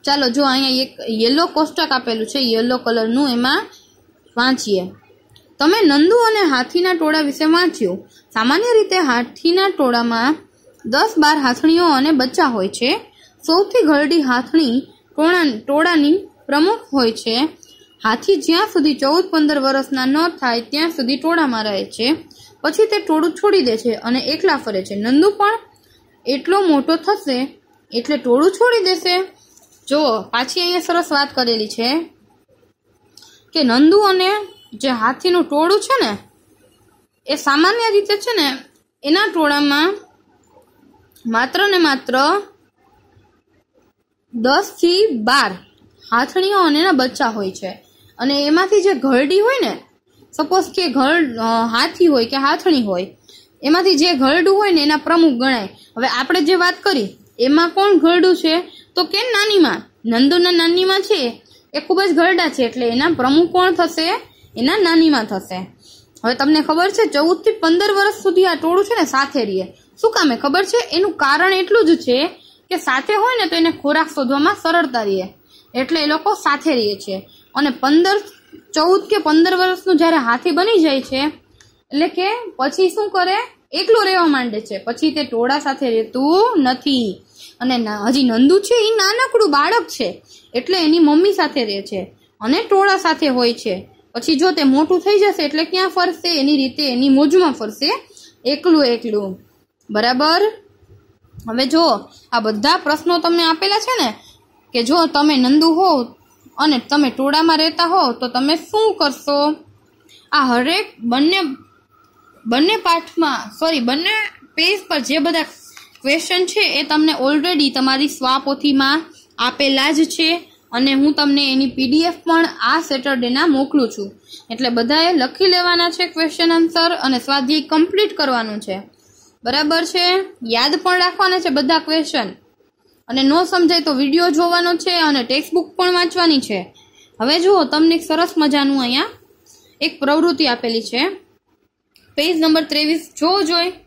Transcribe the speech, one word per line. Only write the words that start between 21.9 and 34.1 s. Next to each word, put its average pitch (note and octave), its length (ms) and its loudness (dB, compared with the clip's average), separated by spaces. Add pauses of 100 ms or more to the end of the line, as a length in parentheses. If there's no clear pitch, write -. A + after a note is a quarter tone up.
પછી D#4+ 240 2
તે G#4 140 -2
ટોળું D#4 320 0
છોડી G4+ 300 2
દે A3+ 160 0
છે A3+ 160 -2
અને A#3 260 -4
એકલા C#4+ 380 -2
ફરે G3 280 -6
છે. G3+ 100 -10
નંદુ C4+ 360 2
પણ G#4 280 0 (680)
એટલો D4+ 360 0
મોટો D#4+ 340 2
થશે D#4+ 640 -4 (340)
એટલે A#3+ 240 -4
ટોળું C4+ 340 2
છોડી A#4 320 0
દેશે. F4+ 400 -2 (640)
જો, C4+ 340 0
પાછી B3+ 400 -6
અહીંયા F4 180 -2
સરસ E4+ 320 -2
વાત C#4+ 240 -2
કરેલી A3+ 320 -2
છે B3 320 -4 (1500)
કે D#4+ 100 0
નંદુ D4 360 6
અને F#4+ 320 2 (420)